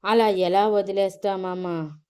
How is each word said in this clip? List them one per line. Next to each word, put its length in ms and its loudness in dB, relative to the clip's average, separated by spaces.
అలా 240 4
ఎలా 300 2
వదిలేస్తామమ్మా? 1080 -2